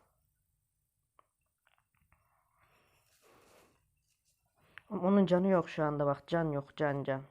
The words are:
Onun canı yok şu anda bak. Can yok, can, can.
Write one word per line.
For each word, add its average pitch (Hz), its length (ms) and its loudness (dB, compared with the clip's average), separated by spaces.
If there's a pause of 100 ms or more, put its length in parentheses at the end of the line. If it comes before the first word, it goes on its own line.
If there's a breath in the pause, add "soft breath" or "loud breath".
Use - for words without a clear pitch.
(4000 soft breath)
Onun 196 360 2
canı 180 220 2
yok 185 220 2
şu 156 140 -4
anda 147 220 0
bak. 139 220 -2
Can 165 240 -2
yok, 143 260 -8
can, 143 260 -2
can. 135 280 -4